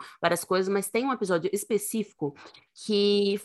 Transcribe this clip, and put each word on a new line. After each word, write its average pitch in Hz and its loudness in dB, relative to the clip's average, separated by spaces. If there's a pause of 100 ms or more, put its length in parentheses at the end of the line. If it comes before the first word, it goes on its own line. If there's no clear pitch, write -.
(200)
várias 170 0
coisas, 185 0
mas 196 0
tem 240 0
um 269 0
episódio 180 0
específico 202 -2 (520)
que 202 2